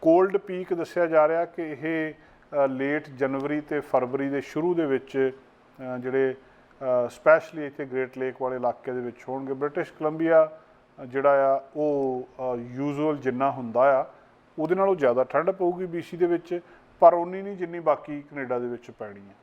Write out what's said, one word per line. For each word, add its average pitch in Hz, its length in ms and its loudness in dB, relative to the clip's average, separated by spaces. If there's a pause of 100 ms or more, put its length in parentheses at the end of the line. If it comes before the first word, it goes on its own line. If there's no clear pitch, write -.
ਕੋਲਡ 185 360 4
ਪੀਕ 185 360 -6
ਦੱਸਿਆ 170 320 -2
ਜਾ 160 220 4
ਰਿਹਾ 165 180 0
ਕਿ 160 360 -10
ਇਹ, 156 320 -4
ਅ, - 540 -2
ਲੇਟ 139 420 -2
ਜਨਵਰੀ 139 520 -2
ਤੇ 147 180 -4
ਫਰਵਰੀ 135 500 -2
ਦੇ 139 120 -4
ਸ਼ੁਰੂ 165 320 -2
ਦੇ 165 120 0
ਵਿੱਚ, 135 500 0
ਅ, - 640 -14
ਜਿਹੜੇ, 127 380 -2 (680)
ਅ, 120 40 -4
ਸਪੈਸ਼ਲੀ 156 560 2
ਇੱਥੇ 139 200 -10
ਗ੍ਰੇਟ 127 320 -6
ਲੇਕ 131 240 -6
ਵਾਲੇ 127 140 -4
ਇਲਾਕੇ 123 360 -4
ਦੇ 127 80 -4
ਵਿੱਚ 120 180 -8 (120)
ਹੋਣਗੇ। 135 240 -6
ਬ੍ਰਿਟਿਸ਼ 143 400 -6
ਕੋਲੰਬੀਆ, 160 680 2 (420)
ਅ, 139 40 -14
ਜਿਹੜਾ 135 500 4
ਆ 139 60 -2 (140)
ਉਹ, 139 520 -2 (260)
ਅ, 120 40 -4
ਯੂਜ਼ੂਅਲ 143 600 -4
ਜਿੰਨਾ 131 340 0
ਹੁੰਦਾ 131 500 2
ਆ 151 40 -2 (540)
ਉਹਦੇ 160 160 0
ਨਾਲੋਂ 196 200 2
ਜ਼ਿਆਦਾ 131 280 2
ਠੰਡ 156 280 0
ਪਊਗੀ 185 340 -2
ਬੀਸੀ 170 320 -10
ਦੇ 175 80 2
ਵਿੱਚ, 170 340 -2 (400)
ਪਰ 170 140 10
ਉਨੀ 180 280 -4
ਨਹੀਂ 202 160 -10
ਜਿੰਨੀ 175 220 -8
ਬਾਕੀ 151 420 -2
ਕੈਨੇਡਾ 135 380 -6
ਦੇ 123 80 -6
ਵਿੱਚ 120 240 -12
ਪੈਣੀ 104 300 -16
ਆ। 98 220 -20